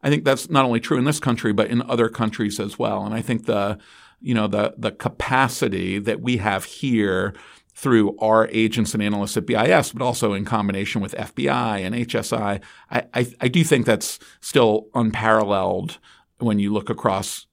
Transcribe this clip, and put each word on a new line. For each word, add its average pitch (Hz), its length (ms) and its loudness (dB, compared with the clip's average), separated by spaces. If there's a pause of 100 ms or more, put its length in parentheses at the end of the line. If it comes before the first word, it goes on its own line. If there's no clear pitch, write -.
I 143 80 0
think 151 140 2
that's - 260 0
not 139 160 4
only 117 140 0
true - 180 -2
in 123 60 0
this 147 140 0
country, 117 360 0
but 104 160 2
in 120 120 2
other 117 280 0
countries 110 500 -2
as 104 180 -6
well. 104 280 -2
And 107 80 -6
I 113 80 -4
think 113 240 -2
the, 104 320 0 (420)
you 127 140 -2
know, 107 120 2
the, 104 300 0
the 110 160 -4
capacity 117 1040 -2
that 104 220 -2
we 123 160 -2
have 98 280 0
here 101 720 0 (400)
through 113 440 4
our 110 300 4
agents 110 440 0
and 104 100 0
analysts 104 360 -2
at 90 80 -4
B 113 80 0
I 113 140 2
S, 180 240 4
but 127 120 -6
also 120 300 0
in 101 100 -4
combination 104 560 -2
with 95 160 -6
F - 180 -8
B 139 140 -2
I 120 300 -2
and 95 160 -6
H 120 200 -6
S 110 160 -2
I, 101 300 -2 (300)
I, - 140 -2 (100)
I, 123 120 0 (140)
I 127 80 0
do 160 160 2
think 135 220 2
that's - 320 0 (240)
still 110 520 2
unparalleled 107 1040 0 (400)
when 110 200 0
you 101 160 0
look 101 160 -4
across 98 640 -2